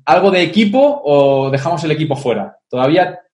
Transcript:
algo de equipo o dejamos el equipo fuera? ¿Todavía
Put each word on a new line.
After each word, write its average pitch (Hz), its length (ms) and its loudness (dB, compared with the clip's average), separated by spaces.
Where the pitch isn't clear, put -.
algo 180 240 4
de 180 140 2
equipo 226 600 0
o 139 460 2
dejamos 156 360 -4
el 156 60 -2
equipo 147 240 -2
fuera? 107 420 -6
¿Todavía 160 500 0